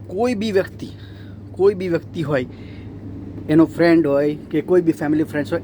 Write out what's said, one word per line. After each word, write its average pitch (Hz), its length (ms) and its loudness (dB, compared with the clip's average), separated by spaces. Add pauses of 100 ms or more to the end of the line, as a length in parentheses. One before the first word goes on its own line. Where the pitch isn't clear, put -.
કોઈ 233 280 0
બી 214 160 -2
વ્યક્તિ, - 360 -2 (640)
કોઈ 196 220 4
બી 185 140 -4
વ્યક્તિ 170 340 -2
હોય, 135 240 0 (1040)
એનો 160 160 8
ફ્રેન્ડ 165 420 4
હોય 147 280 2 (160)
કે 151 100 0
કોઈ 180 200 4
બી 160 100 2
ફેમિલી 151 320 0
ફ્રેન્ડ્સ 147 300 -4
હોય, 170 100 -2